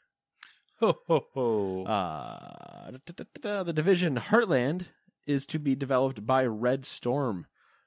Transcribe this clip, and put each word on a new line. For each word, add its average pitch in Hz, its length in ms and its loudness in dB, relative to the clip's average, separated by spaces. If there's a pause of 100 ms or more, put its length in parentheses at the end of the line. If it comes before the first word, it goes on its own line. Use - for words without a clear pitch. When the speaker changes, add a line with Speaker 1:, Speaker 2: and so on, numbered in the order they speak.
(800)
Speaker 1:
Ho, 202 240 2
ho, 156 300 2
ho. 104 480 0
Speaker 2:
Uh, 52 1040 -6
da, 123 160 -14
da, 170 100 -16
da, - 80 -12 (120)
da, - 60 -20 (160)
da. 196 60 -2
The 170 80 -4
Division 165 440 4
Heartland 175 720 2 (400)
is 143 180 0
to - 140 -4
be 143 160 2
developed 131 500 0
by 131 220 4
Red 123 400 0
Storm, 120 580 -2 (420)